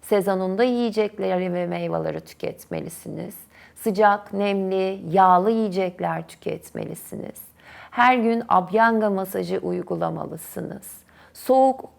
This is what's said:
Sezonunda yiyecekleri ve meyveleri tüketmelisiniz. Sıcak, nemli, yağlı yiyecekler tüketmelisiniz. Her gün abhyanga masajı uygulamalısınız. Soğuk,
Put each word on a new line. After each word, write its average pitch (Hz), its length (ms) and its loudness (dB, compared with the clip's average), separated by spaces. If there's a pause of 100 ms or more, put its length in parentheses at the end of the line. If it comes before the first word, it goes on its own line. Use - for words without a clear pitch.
Sezonunda 190 600 0
yiyecekleri 208 880 -2
ve 180 120 -2
meyveleri 165 540 -4
tüketmelisiniz. - 1120 -10 (400)
Sıcak, 202 580 2
nemli, 196 680 -2 (100)
yağlı 185 400 6
yiyecekler 180 800 -2
tüketmelisiniz. - 1120 -10 (480)
Her 254 260 6
gün 233 320 2
abhyanga 214 640 4
masajı 190 480 -2
uygulamalısınız. 170 1300 -6 (400)
Soğuk, 262 520 2 (140)